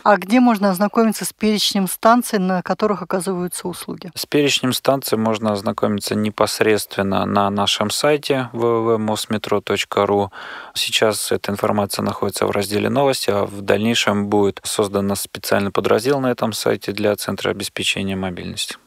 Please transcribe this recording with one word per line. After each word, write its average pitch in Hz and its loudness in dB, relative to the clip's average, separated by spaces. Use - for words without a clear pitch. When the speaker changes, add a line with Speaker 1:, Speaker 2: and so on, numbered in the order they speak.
Speaker 1:
А 208 6
где 196 2
можно 208 4
ознакомиться 202 2
с - -8
перечнем 208 0
станций, 233 4
на 185 0
которых 202 0
оказываются 180 -4
услуги? - -10
Speaker 2:
С - -8
перечнем 135 2
станций 135 0
можно 110 0
ознакомиться 104 -2
непосредственно 104 0
на 101 2
нашем 101 0
сайте 143 0
в 117 -6
в 117 2
в - 2
мосметро 107 -2
точка 101 0
ру. 101 2
Сейчас - 0
эта 95 -2
информация 104 -2
находится 101 -2
в 101 0
разделе 104 0
«Новости», 131 0
а 101 0
в 101 -10
дальнейшем 104 2
будет 101 2
создан 98 0
специальный 101 -2
подраздел 110 2
на 131 0
этом 117 -2
сайте 107 -2
для 104 0
Центра 98 -4
обеспечения 98 -4
мобильности. 90 -8